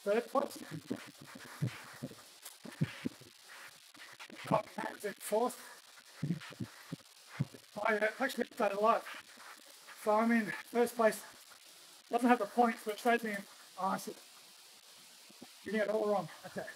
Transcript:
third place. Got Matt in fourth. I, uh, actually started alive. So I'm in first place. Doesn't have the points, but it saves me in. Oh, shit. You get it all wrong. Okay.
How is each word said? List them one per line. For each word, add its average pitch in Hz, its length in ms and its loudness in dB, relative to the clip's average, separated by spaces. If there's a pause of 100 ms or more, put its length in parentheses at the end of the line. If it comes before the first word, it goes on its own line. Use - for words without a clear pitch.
third 214 280 2
place. - 260 0 (4000)
Got - 180 2 (120)
Matt - 260 -6
in 202 100 -4
fourth. 233 460 0 (2250)
I, 220 100 4
uh, 208 120 2 (120)
actually 254 340 0
started 202 260 0
alive. 214 220 6 (1000)
So 214 80 4
I'm 226 200 6
in 220 200 4 (200)
first 233 240 2
place. 220 260 4 (920)
Doesn't 254 160 4
have 240 120 8
the 208 60 0
points, 226 380 4
but 208 120 -4
it - 40 -14
saves 233 240 4
me 220 80 -2
in. 202 60 -4 (420)
Oh, 190 240 0
shit. - 120 -10 (1500)
You - 80 -6
get 214 160 2
it 202 40 0
all 214 160 2
wrong. 196 200 2 (200)
Okay. 165 280 -8